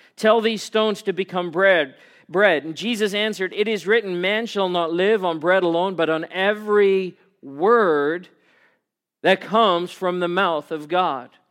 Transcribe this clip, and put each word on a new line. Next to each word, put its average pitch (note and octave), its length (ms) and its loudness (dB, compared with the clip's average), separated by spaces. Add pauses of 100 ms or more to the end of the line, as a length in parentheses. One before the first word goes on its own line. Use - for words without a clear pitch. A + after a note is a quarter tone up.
(160)
tell A3 240 4
these A3 220 -2
stones G#3+ 400 -2
to G3 100 -4
become F3+ 380 -6
bread.' E3+ 460 2 (320)
bread." E3 360 2
And D#3+ 120 -10
Jesus G#3 360 -2
answered, G#3 420 -4
"It G#3 120 -2
is G3 220 -2
written, G3 320 0
'Man G#3+ 260 -2
shall G3 220 -2
not E3+ 240 -2
live F#3+ 320 0
on D#3+ 160 -2
bread F3+ 240 2
alone, F3 300 0
but D#3+ 140 0
on D#3+ 220 -2
every G3 880 0 (240)
word E3 840 0 (960)
that F#3+ 180 2
comes F3+ 500 2
from F3+ 300 -4
the F3 80 0
mouth F3 420 -2
of D3+ 180 -8
God.'" D3+ 480 -4 (140)